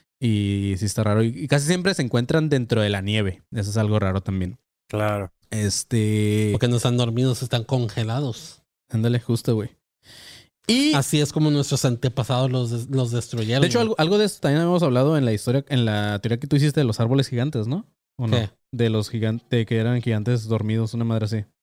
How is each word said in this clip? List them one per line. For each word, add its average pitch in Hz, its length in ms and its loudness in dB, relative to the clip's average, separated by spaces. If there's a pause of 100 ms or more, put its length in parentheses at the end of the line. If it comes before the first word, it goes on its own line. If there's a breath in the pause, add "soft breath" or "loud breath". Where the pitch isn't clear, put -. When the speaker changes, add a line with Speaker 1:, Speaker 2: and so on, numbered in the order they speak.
(200 loud breath)
Speaker 1:
Y 101 580 0
sí 107 80 -2
está 107 180 0
raro. 104 180 2
Y, 113 60 2
y 147 200 -6
casi 143 180 0
siempre 180 280 0
se 156 80 -2
encuentran 127 460 0
dentro 120 320 2
de 104 100 2
la 101 100 -2
nieve. 101 420 -2 (100)
Eso 104 180 -4
es 104 60 -2
algo 107 240 2
raro 95 220 0
también. 92 360 -4 (300)
Speaker 2:
Claro. 104 440 -2 (180)
Speaker 1:
Este 107 1000 0
Speaker 3:
Porque 120 160 0
no 123 80 2
están 123 200 0
dormidos, 120 460 0
están 120 220 -4
congelados. 120 1000 -4 (280)
Speaker 1:
Ándale, 117 300 0
justo, 117 340 -2
güey. 107 160 -4 (960 loud breath)
Y 277 260 2
Speaker 3:
Así 156 260 2
es 147 120 0
como 156 180 2
nuestros 143 340 0
antepasados 127 680 0
los 123 180 -2
des-, 117 240 -6
los 127 160 0
destruyeron, 120 520 -2
Speaker 1:
de - 40 4
hecho, - 140 2
Speaker 3:
güey. - 60 2
Speaker 1:
algo, 220 120 -2
algo 170 200 2
de 214 80 2
esto - 160 -6
también 147 180 2
habíamos 175 240 2
hablado 139 340 4
en 135 60 2
la 117 80 2
historia, 123 360 0
en 127 160 2
la 104 360 -2
teoría 113 180 -2
que 143 80 -10
tú 139 80 0
hiciste 147 240 2
de 147 60 4
los 113 160 0
árboles 131 280 2
gigantes, 120 380 -2
¿no? 160 180 -4 (320)
¿O 120 120 -2
no? 110 80 4
Speaker 3:
¿Qué? 110 140 0 (220)
Speaker 1:
De 117 160 2
los 110 220 0
gigan-, 113 400 -2
de 117 160 2
que 113 120 0
eran 120 240 0
gigantes 113 440 0
dormidos, 110 480 -2
una 117 100 -2
madre 113 200 0
así. 104 200 -2 (180)